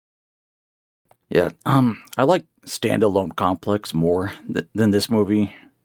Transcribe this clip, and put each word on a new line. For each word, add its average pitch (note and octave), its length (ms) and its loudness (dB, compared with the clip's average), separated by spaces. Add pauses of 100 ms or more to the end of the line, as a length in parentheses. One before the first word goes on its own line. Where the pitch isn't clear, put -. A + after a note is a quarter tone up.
(1300)
Yeah, E2 200 2 (140)
um, B2+ 380 2 (160)
I B2 60 4
like E3+ 200 2 (220)
Standalone G#2 720 0
Complex G2+ 580 -2
more F2 380 0 (200)
th-, - 220 -4
than G#2+ 160 2
this G2+ 180 0
movie. G#2 360 2
Like, G2+ 100 -8 (300)